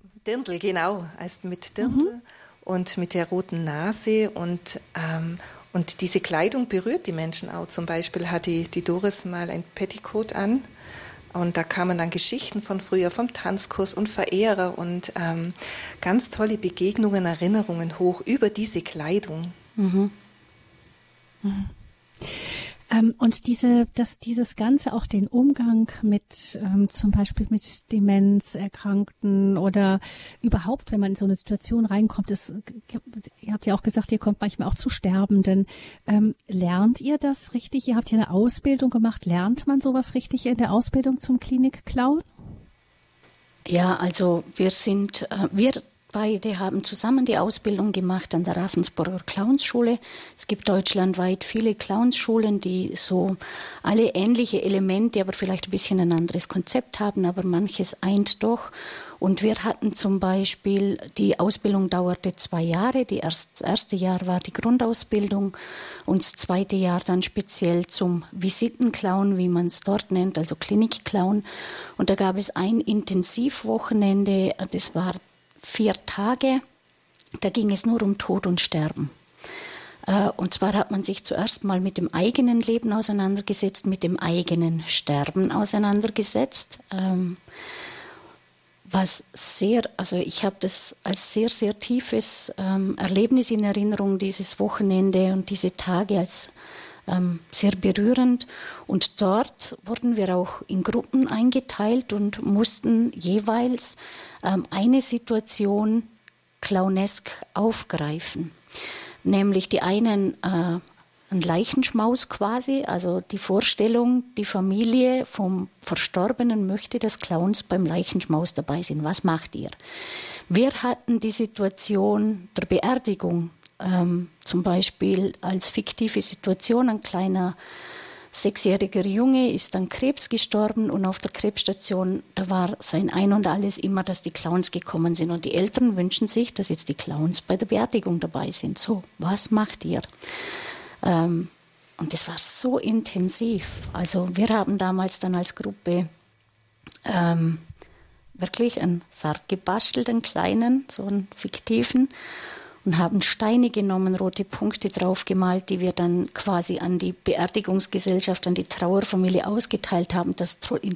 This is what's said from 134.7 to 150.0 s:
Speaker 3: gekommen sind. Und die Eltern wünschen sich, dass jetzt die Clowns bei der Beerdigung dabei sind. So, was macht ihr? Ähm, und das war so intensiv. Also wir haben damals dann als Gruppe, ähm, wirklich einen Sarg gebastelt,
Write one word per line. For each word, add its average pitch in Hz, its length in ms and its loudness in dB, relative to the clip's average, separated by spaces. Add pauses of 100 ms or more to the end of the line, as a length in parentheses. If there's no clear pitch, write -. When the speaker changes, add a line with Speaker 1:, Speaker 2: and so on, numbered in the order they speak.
Speaker 3:
gekommen 170 440 0
sind. 170 160 0
Und 170 140 -4
die - 100 -2
Eltern 214 420 2
wünschen 185 300 0
sich, 233 260 0
dass 190 160 -2
jetzt - 200 -4
die 151 40 -4
Clowns 156 480 -2
bei 185 160 0
der 214 80 -4
Beerdigung 202 540 0
dabei 160 320 -4
sind. - 260 -4
So, 196 260 -2 (140)
was 180 340 -2
macht 214 340 0
ihr? 160 160 -2 (1040)
Ähm, 170 460 2 (480)
und 156 160 -6
das - 140 -2
war 165 100 -10
so - 400 0
intensiv. 214 920 0 (260)
Also 180 400 0
wir 202 160 2
haben 202 280 2
damals 185 420 0
dann 185 160 0
als 180 200 -2
Gruppe, 180 520 -2 (960)
ähm, 170 540 2 (760)
wirklich 233 440 -2
einen 175 300 0
Sarg - 380 -6
gebastelt, 214 640 0